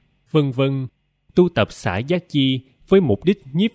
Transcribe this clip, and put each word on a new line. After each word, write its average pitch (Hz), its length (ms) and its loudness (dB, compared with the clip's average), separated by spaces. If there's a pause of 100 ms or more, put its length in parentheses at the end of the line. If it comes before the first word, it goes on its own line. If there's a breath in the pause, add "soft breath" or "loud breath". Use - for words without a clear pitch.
(300)
vân 147 200 0
vân, 135 360 -2 (480)
tu 180 140 4
tập 107 240 -2
xả 92 260 -6
giác 160 300 -4
chi 135 320 -2 (280 soft breath)
với 196 120 4
mục 117 240 0
đích 196 180 0 (100)
nhiếp 202 220 0